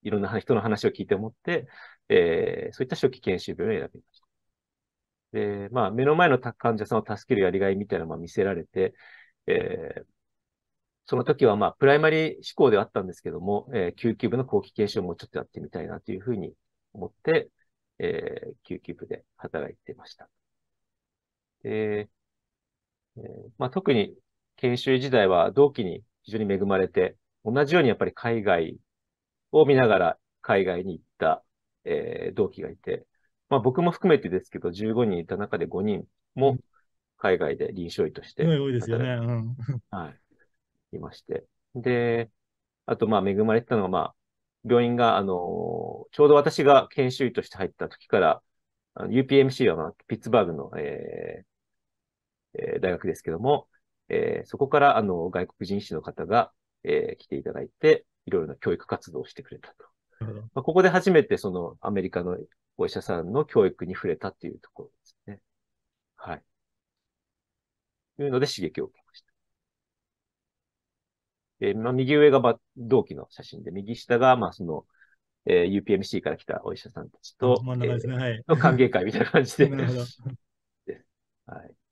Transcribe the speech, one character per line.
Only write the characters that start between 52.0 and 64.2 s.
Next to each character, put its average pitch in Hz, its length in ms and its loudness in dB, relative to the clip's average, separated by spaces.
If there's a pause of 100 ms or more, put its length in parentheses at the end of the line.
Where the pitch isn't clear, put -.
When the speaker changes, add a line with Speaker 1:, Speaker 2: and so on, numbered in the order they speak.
Speaker 1:
ー、 - 20 -8
え - 200 -6
ー、 - 20 -4
大 92 120 -2
学 87 140 -6
で 82 80 -4
す - 80 -16
け - 80 -8
ど 80 80 -6
も、 131 300 0 (400)
え 57 360 -2
ー、 - 20 -20
そ - 120 -14
こ 139 100 0
か 143 120 2
ら、 139 160 6
あ 110 60 2
の、 90 280 -2
外 90 180 -4
国 - 180 -14
人 98 120 -4
医 - 40 -4
師 - 120 -12
の 78 80 -6
方 87 240 -10
が、 107 260 0 (320)
え - 300 -2
ー、 - 20 -16
来 - 100 -20
て 71 100 -8
い 69 60 -6
た 76 100 -10
だ 71 100 -8
い - 60 -12
て、 - 360 2 (220)
い - 40 -10
ろ 92 100 0
い - 20 -4
ろ 78 60 -8
な 71 80 -12
教 - 160 -4
育 - 140 -6
活 - 260 -8
動 73 80 -8
を - 60 -10
し - 80 -20
て - 80 -16
く - 80 -20
れ - 80 -18
た - 160 -20
と。 - 0 - (460)
Speaker 2:
な 110 60 -8
る 107 80 -12
ほ 107 60 -14
ど。 110 140 -16
Speaker 1:
ま 135 60 -4
あ、 - 20 -12
こ 160 120 -4
こ 180 80 6
で 185 60 6
初 180 220 2
め 160 140 6
て、 98 140 0
そ 101 120 -6
の、 87 300 -8
ア 113 100 -8
メ 98 120 -2
リ 92 80 -4
カ 90 120 -4
の 90 140 -4 (400)
お 87 100 -2
医 - 40 -4
者 101 120 -8
さ 85 200 -6
ん 87 100 -8
の 139 120 0
教 104 220 4
育 87 200 -4
に 92 80 -8
触 - 140 -8
れ 80 80 -2
た 101 120 -10